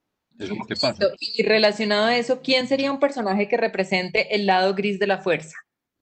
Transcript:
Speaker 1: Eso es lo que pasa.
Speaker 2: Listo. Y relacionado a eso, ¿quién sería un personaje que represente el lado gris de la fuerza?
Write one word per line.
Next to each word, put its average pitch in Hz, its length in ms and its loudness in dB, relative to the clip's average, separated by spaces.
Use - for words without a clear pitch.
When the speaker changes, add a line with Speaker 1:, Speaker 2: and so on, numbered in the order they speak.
Speaker 1:
Eso 202 160 -8
es 214 60 -6
lo 220 60 -10
que - 100 -6
pasa. - 160 -2
Speaker 2:
Listo. 196 280 0
Y - 240 -2
relacionado 208 640 2
a 240 120 2
eso, 254 260 -2
¿quién 254 240 0
sería 269 240 0
un 269 80 -4
personaje 208 480 0
que 233 100 2
represente 190 800 0
el 202 100 0
lado 190 300 4
gris 196 240 -2
de 196 80 0
la 190 120 2
fuerza? 160 360 -2